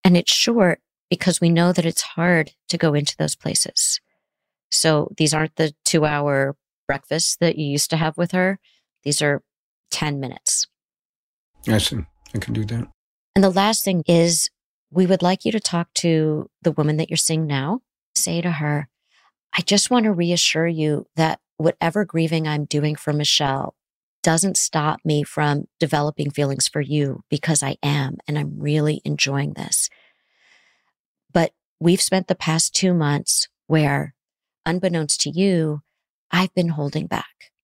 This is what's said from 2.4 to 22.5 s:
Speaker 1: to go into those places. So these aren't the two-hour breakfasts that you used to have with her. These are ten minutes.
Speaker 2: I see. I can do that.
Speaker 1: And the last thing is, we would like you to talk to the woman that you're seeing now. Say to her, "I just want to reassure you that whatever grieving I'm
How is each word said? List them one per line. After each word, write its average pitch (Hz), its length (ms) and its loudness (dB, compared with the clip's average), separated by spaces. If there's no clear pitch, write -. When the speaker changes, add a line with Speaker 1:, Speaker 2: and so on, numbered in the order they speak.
Speaker 1:
to 170 80 -4
go 151 160 2
into 147 240 -2
those 156 180 -2
places. - 640 -4
So 156 480 2
these 156 160 2
aren't 156 220 -2
the 156 180 0
two-hour 147 720 0
breakfasts 143 500 -4
that 170 200 0
you 151 80 -4
used 143 240 -2
to 165 80 -2
have 160 200 -2
with 175 160 -2
her. 185 260 0
These 147 180 -2
are 143 200 0
ten 147 300 -4
minutes. - 480 -4
Speaker 2:
I 110 120 2
see. 107 260 -4
I - 20 -4
can 117 160 -6
do 110 120 -4
that. 117 220 -6
Speaker 1:
And 196 80 6
the 196 60 6
last 196 340 2
thing 180 220 -2
is, 170 440 4
we 180 140 2
would 185 160 2
like 180 220 0
you 220 80 0
to 220 80 -2
talk 170 360 -4
to 156 540 0
the 165 100 2
woman 151 260 0
that 160 120 -2
you're 160 80 -2
seeing 160 300 -2
now. 143 340 -2
Say 170 260 -2
to 175 100 -2
her, 147 380 -2
"I 180 80 -2
just - 280 0
want 247 140 2
to 214 80 2
reassure 170 560 0
you 156 480 -2
that 160 240 0
whatever 165 460 0
grieving 165 440 -2
I'm 151 180 -2